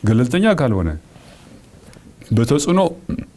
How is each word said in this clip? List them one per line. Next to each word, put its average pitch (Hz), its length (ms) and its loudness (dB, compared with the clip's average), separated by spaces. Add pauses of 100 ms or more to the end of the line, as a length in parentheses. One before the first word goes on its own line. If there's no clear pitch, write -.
ገለልተኛ 123 500 2
ካልሆነ፣ 104 360 0 (1400)
በተጽዕኖ፣ 143 500 2 (560)